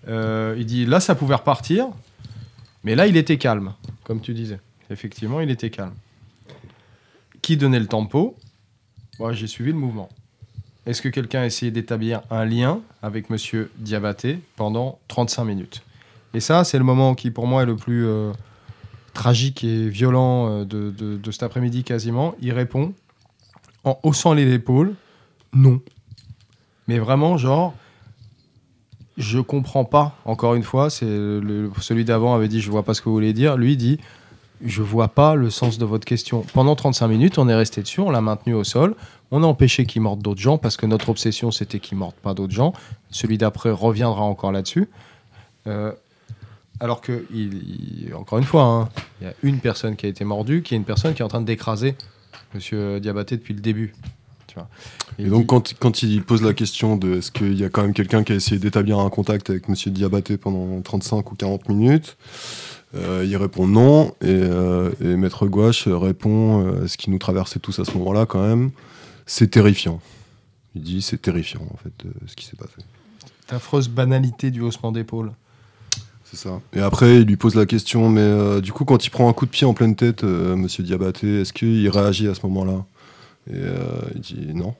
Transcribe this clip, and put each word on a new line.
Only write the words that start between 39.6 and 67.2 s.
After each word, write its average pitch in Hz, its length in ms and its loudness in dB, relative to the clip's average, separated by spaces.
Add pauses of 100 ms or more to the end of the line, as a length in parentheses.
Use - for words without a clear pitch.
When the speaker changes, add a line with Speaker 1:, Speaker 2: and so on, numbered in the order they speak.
Speaker 1:
qu'il 110 160 -2
morde 104 180 -2
d'autres 101 200 -4
gens, 139 180 2
parce 113 180 -2
que 113 100 -4
notre 107 220 0
obsession, 113 420 -2
c'était 101 300 -6
qu'il - 180 -8
morde 90 160 -8
pas - 180 -6
d'autres 95 220 -6
gens. 139 180 2 (380)
Celui 110 280 -2
d'après 110 320 0
reviendra 107 520 0
encore 101 300 -2
là-dessus. 98 360 -2 (760)
Euh, 104 260 -6 (840)
alors 117 220 -4
que, 120 240 -8 (100)
il, 95 720 -8
il, - 80 -12
encore 107 240 -4
une 135 60 2
fois, 147 180 6
hein, 117 260 2 (320)
il 92 60 -10
y 92 40 -10
a - 20 -16 (100)
une 139 160 0
personne 110 380 -4
qui - 100 -8
a - 20 -2
été 101 160 -8
mordue, 107 380 -2
qui - 120 -6
est - 20 0
une 104 80 -2
personne 113 300 -2
qui - 80 -6
est - 20 -2
en 107 40 -6
train 117 120 -4
d'écraser 113 560 -4 (580)
monsieur 101 460 -6
Diabaté 104 360 -6
depuis 110 180 -8
le 101 60 -10
début. 107 340 -4 (520)
Tu - 80 -20
vois. 85 140 -16 (500)
Speaker 2:
Et 101 60 -6
Speaker 1:
Il 98 60 0
Speaker 2:
donc, 110 100 6
Speaker 1:
dit 113 60 2
Speaker 2:
quand, 123 340 4
quand 117 240 0
il 104 180 2
pose 110 200 2
la 107 120 2
question 110 420 0
de 92 200 0
est-ce 90 160 -6
qu'il 98 260 -2
y 98 60 0
a 95 40 -4
quand 104 140 0
même 101 120 0
quelqu'un 107 280 2
qui 107 100 0
a 101 40 2
essayé 98 240 0
d'établir 101 400 0
un 98 100 0
contact 101 400 -2
avec 92 180 -4
monsieur 101 220 -2
Diabaté 98 460 -2
pendant 92 460 -6
trente-cinq 104 500 -4
ou - 20 -12
quarante 98 340 -6
minutes, 123 480 4 (800)
euh, 92 320 -4
il 98 100 -2
répond 92 300 0
non, 127 540 8
et, - 80 -2
euh, 90 640 2 (100)
et 90 140 2
Maître 92 320 0
Gouache 107 400 2
répond, 107 720 2
euh, 92 260 0
ce - 100 -6
qui - 140 -6
nous 95 80 0
traversait 92 400 -4